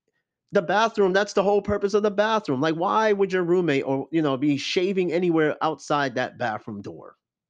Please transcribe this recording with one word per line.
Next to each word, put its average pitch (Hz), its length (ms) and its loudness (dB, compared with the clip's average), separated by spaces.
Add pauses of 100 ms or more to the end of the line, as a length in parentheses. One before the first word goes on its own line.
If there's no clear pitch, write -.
(520)
The 202 100 2
bathroom, 196 520 0
that's 202 200 2
the 202 100 2
whole 202 180 2
purpose 202 320 -2
of 214 80 2
the 208 100 0
bathroom. 202 500 0
Like, 160 140 0
why 208 360 2
would 196 200 0
your 185 120 0
roommate 165 420 2
or, 135 260 -2
you 160 100 0
know, 139 160 0
be 143 200 2
shaving 180 540 -2
anywhere 160 500 2
outside 143 540 -2
that 127 220 -4
bathroom 107 440 -6
door? - 360 -16 (320)